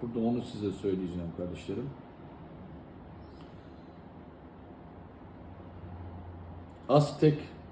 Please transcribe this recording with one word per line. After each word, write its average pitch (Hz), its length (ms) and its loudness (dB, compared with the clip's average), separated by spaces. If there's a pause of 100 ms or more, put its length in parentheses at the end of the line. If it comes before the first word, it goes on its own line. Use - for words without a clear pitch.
Burada 117 260 2
onu 120 140 4
size 104 300 0
söyleyeceğim 90 680 2
kardeşlerim. 95 520 -2 (4000)
Aztek 147 500 10 (320)